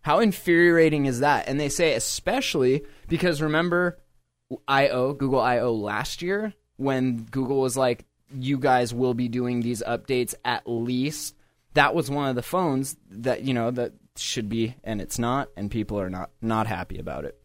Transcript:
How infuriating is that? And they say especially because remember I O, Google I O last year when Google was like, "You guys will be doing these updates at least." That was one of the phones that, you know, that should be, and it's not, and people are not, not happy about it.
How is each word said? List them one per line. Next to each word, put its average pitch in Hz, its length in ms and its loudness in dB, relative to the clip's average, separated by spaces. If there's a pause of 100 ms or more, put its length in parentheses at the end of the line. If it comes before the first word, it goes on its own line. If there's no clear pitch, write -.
How 156 180 2
infuriating 170 840 4
is 123 140 0
that? 143 280 2
And 139 120 -2
they 147 100 -2
say 160 240 2
especially 147 880 0 (240)
because 170 340 0
remember 175 580 0 (680)
I 139 220 4
O, 127 240 0
Google 135 280 0
I 123 180 2
O 117 140 0
last 107 480 -4
year 202 320 -4 (240)
when 131 460 0
Google 131 380 -2
was 123 160 0
like, 127 280 0 (280)
"You 135 240 -2
guys 123 360 4
will 123 200 2
be 123 140 -2
doing 123 340 -2
these 117 220 -2
updates 120 500 -2 (120)
at 120 200 -2
least." 127 720 -4 (400)
That 143 180 4
was 143 160 0
one 143 200 -2
of 127 60 -2
the 120 60 -2
phones 139 560 -2 (140)
that, 117 320 -4
you 131 100 0
know, 117 160 0
that 123 240 -4 (240)
should 107 320 -6
be, 113 340 -2
and 110 160 -4
it's - 200 -6
not, 123 360 -2
and 101 140 -6
people 104 320 -4
are 92 80 -6
not, 92 220 -8 (100)
not 110 240 0
happy 104 320 -6
about 73 280 -8
it. - 200 -12